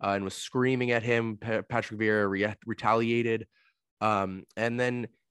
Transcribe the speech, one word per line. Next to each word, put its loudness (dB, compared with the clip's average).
uh, 0
and 0
was -4
screaming 0
at 2
him. 0
Pa-, -4
Patrick -4
Vieira 4
re-, 0
retaliated. 0
Um, 0
and -2
then -2